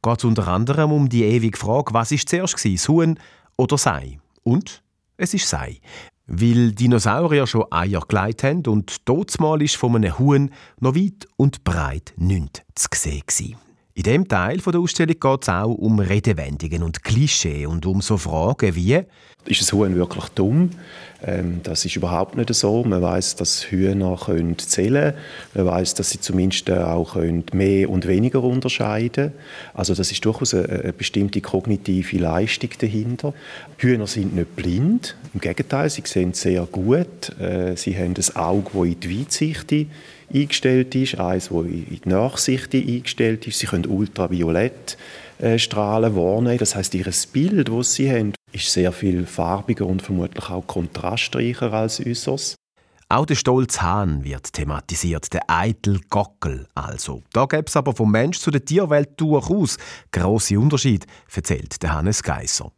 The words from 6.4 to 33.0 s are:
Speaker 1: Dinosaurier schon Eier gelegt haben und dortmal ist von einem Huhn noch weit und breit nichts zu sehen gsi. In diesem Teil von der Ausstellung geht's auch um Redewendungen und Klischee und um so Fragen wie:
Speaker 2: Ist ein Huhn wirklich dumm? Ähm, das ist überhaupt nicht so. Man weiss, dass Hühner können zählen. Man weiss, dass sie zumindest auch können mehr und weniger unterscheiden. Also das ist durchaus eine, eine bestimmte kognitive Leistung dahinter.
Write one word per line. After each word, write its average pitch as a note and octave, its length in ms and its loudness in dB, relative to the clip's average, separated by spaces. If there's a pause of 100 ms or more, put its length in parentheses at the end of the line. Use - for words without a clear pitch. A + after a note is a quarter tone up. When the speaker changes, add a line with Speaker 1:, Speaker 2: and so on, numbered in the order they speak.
Speaker 1:
Dinosaurier B2 800 2
schon A2 240 2
Eier E2+ 340 0
gelegt G#2+ 380 0
haben D3+ 240 0
und G#2+ 400 0
dortmal D#3 540 2
ist D3 120 2
von A#2+ 220 2
einem G#2 200 2
Huhn C#3 360 4 (260)
noch C3 160 2
weit F#3+ 320 0 (100)
und - 280 2
breit D#2 520 -2
nichts E2+ 460 0 (140)
zu - 180 -2
sehen D2 320 -2
gsi. - 300 -4 (400)
In F2+ 60 -4
diesem C#3+ 240 4
Teil G#2+ 320 0
von F3+ 140 -2
der E3+ 80 2
Ausstellung E3 400 0
geht's C3+ 280 0
auch G#2 240 0
um G#2+ 280 2
Redewendungen E2+ 840 0
und D#2+ 220 -6
Klischee F2 640 2
und E2 200 -2
um F#2+ 140 2
so G2+ 180 0
Fragen E2+ 560 0
wie: G2 240 2 (460)
Speaker 2:
Ist - 180 0
ein - 160 2
Huhn F#2+ 160 4
wirklich F2 360 0
dumm? C#3+ 400 2 (520)
Ähm, F2 400 -4
das E2 220 -4
ist F2 100 -4
überhaupt F2+ 420 -2
nicht A#2+ 160 0
so. A2 300 2
Man F#2 200 2
weiss, F2+ 340 0
dass - 340 -4
Hühner F#2+ 460 2
können E2+ 420 -2
zählen. C#3+ 560 2 (400)
Man F#2+ 120 2
weiss, F2+ 280 0
dass - 160 -4
sie - 80 -6
zumindest F#2 540 0
auch E2+ 400 0
können E2 400 0
mehr G2 360 4
und F#2 200 0
weniger A#2+ 340 2
unterscheiden. B2 920 -2 (420)
Also F#2 200 0
das F#2 160 0
ist - 140 -6
durchaus A2 300 0
eine, F2+ 140 2
eine F2+ 240 -4
bestimmte G2+ 480 -2
kognitive F#2+ 760 -2
Leistung F2+ 580 0
dahinter. A#2+ 560 -2 (460)